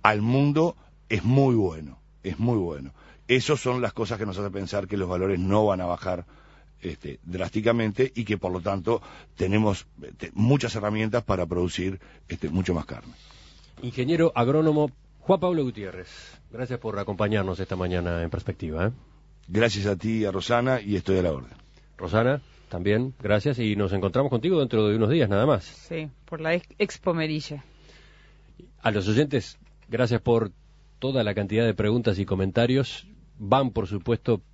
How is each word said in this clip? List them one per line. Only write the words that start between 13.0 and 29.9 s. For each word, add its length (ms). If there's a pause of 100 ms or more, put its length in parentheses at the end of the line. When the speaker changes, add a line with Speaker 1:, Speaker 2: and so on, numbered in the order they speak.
Speaker 2:
Ingeniero 540
agrónomo 560 (280)
Juan 200
Pablo 240
Gutiérrez, 720 (140)
gracias 280
por 200
acompañarnos 640
esta 160
mañana 440
en 80
Perspectiva, 580
¿eh? 40 (560)
Speaker 1:
Gracias 380
a 100
ti, 300
a 60
Rosana, 500
y 160
estoy 220
a 20
la 100
orden. 220 (440)
Speaker 2:
Rosana, 440 (260)
también, 540
gracias, 380
y 180
nos 160
encontramos 360
contigo 300
dentro 300
de 80
unos 120
días, 200
nada 160
más. 180
Speaker 3:
Sí, 460 (160)
por 160
la 120
ex-, 140 (100)
Expo 360
Merilla. 500 (1160)
Speaker 2:
A 100
los 160
oyentes, 500 (300)
gracias 320